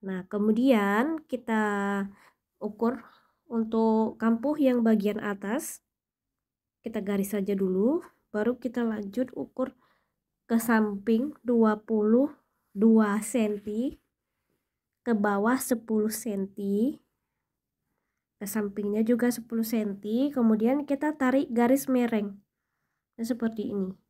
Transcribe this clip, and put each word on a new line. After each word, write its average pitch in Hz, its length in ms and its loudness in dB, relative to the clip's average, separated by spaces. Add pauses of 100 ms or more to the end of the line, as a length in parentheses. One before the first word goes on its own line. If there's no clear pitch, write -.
Nah, 190 240 -8
kemudian 220 960 2
kita 208 800 -2 (520)
ukur 226 480 -4 (480)
untuk 226 640 0
kampuh 233 400 0
yang 262 240 2
bagian 208 400 2
atas. 202 640 -6 (960)
Kita 220 240 -6
garis 202 320 -2
saja 202 160 -2
dulu, 196 480 0 (320)
baru 220 240 -2
kita 240 240 -6
lanjut 220 560 -4
ukur 254 400 -8 (720)
ke 233 80 0
samping 226 880 0
dua 226 400 2
puluh 220 480 2 (400)
dua 214 480 4
senti, 214 800 -4 (1040)
ke 240 80 0
bawah 208 480 2
sepuluh 220 480 -2
senti, 202 880 -2 (1400)
ke 202 60 -10
sampingnya 208 580 -2
juga 240 240 2
sepuluh 233 380 -4
senti, 220 680 -2
kemudian 240 560 2
kita 285 300 -2
tarik 262 340 0
garis 240 400 2
mereng. 233 480 0 (800)
Nah, 226 80 -8
seperti 226 480 -4
ini. 190 180 -4 (180)